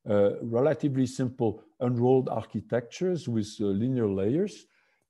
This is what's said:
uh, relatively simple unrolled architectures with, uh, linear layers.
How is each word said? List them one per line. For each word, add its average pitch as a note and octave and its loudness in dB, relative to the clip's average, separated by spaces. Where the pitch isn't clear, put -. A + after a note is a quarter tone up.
uh, G2+ 4
relatively C3 0
simple B2 -2
unrolled B2 4
architectures B2+ -4
with, A2 -2
uh, G#2+ 0
linear A2 0
layers. A#2 0